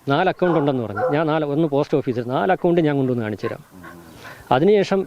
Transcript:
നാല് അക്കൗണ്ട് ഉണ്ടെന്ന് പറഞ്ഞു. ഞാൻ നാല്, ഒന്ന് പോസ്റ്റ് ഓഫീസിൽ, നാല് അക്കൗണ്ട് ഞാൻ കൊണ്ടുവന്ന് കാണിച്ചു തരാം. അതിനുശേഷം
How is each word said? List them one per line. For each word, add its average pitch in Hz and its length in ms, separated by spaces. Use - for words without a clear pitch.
നാല് 180 200
അക്കൗണ്ട് 170 280
ഉണ്ടെന്ന് 131 260
പറഞ്ഞു. 101 180
ഞാൻ 160 160
നാല്, 156 140
ഒന്ന് 160 200
പോസ്റ്റ് 147 260
ഓഫീസിൽ, 120 240
നാല് 190 220
അക്കൗണ്ട് 175 320
ഞാൻ 147 120
കൊണ്ടുവന്ന് 123 260
കാണിച്ചു 107 200
തരാം. - 160
അതിനുശേഷം 196 560